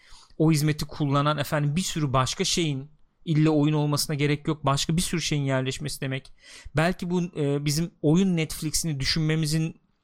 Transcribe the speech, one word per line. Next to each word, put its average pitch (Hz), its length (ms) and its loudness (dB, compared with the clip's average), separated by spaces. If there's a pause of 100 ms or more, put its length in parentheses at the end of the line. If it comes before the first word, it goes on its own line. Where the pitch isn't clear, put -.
(380)
O 160 140 4
hizmeti 151 340 2
kullanan 147 520 0
efendim 147 380 0
bir 185 60 0
sürü 151 320 -2
başka 131 300 0
şeyin, 147 480 -2 (340)
illa 156 240 4
oyun 151 240 4
olmasına 147 420 0
gerek 143 320 0
yok, 151 180 -2
başka 143 320 0
bir 180 40 0
sürü 165 200 -2
şeyin 147 220 -2
yerleşmesi 131 580 -2
demek. 135 320 -8 (420)
Belki 175 340 0
bu, 175 120 2
e, 147 440 -2
bizim 151 260 -2 (100)
oyun 175 360 4
Netflix'ini 156 640 -4
düşünmemizin, 160 840 0 (220)